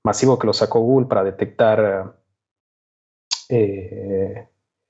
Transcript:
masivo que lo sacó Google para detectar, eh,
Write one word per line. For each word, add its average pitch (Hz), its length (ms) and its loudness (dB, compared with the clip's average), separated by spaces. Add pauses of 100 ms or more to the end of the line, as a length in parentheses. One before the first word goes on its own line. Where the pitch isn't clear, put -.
masivo 120 340 2
que - 80 -2
lo 107 60 2
sacó 113 280 0
Google 127 260 2
para 104 180 0
detectar, 101 960 0 (1300)
eh, 98 1000 -2 (440)